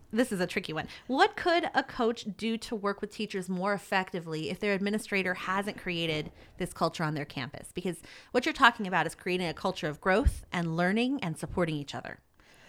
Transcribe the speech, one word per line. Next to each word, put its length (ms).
this 180
is 80
a 80
tricky 240
one. 160
What 280
could 400
a 80
coach 420
do 220
to 180
work 240
with 100
teachers 380
more 240
effectively 760
if 120
their 120
administrator 600
hasn't 440
created 540
this 120
culture 320
on 100
their 120
campus? 480
Because 240
what 140
you're 80
talking 340
about 180
is 100
creating 320
a 60
culture 360
of 100
growth 540
and 240
learning 440
and 160
supporting 380
each 180
other, 260